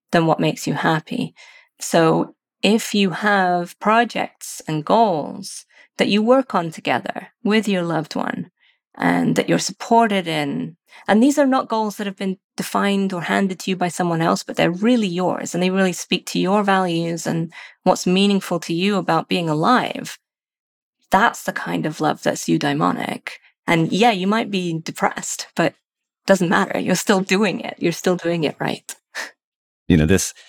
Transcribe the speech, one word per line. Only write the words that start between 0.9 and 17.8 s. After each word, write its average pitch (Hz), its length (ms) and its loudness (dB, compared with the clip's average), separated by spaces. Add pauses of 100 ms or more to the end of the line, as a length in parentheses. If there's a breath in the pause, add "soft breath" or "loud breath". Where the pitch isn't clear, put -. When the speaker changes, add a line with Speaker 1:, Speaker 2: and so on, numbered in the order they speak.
Speaker 1:
So 165 540 2 (280)
if 214 320 2
you 202 160 2
have 180 680 0
projects - 880 -2
and 156 160 -2
goals - 800 0 (340 soft breath)
that 196 100 2
you 208 140 2
work 254 320 2
on 170 160 -2
together - 580 -6 (160)
with 214 240 2
your 190 140 0
loved 160 320 -4
one - 360 -6 (460)
and - 400 2
that - 120 2
you're 170 100 2
supported 202 680 0
in, 156 500 -4 (300 loud breath)
and 208 160 4
these 277 160 4
are 285 80 4
not 262 220 0
goals 220 280 -4
that 208 100 -6
have 196 100 -8
been 190 220 -4 (180)
defined 196 560 0
or 175 100 -6
handed 190 380 0
to - 100 -4
you 185 60 0
by 180 120 0
someone 170 320 -2
else, 180 220 2
but - 140 -12
they're 165 140 2
really 214 360 2
yours 175 480 -2
and 175 80 -2
they 185 80 2
really 190 220 2
speak - 340 -4
to - 120 -4
your 185 240 2
values 170 640 0
and 165 260 -2 (320 loud breath)